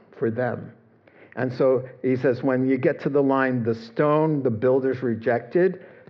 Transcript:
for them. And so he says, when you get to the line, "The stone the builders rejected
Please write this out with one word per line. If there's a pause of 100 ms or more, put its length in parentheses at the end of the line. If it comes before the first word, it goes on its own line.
(180)
for
them. (640)
And
so (140)
he
says,
when
you
get
to
the
line,
"The
stone
the
builders
rejected (240)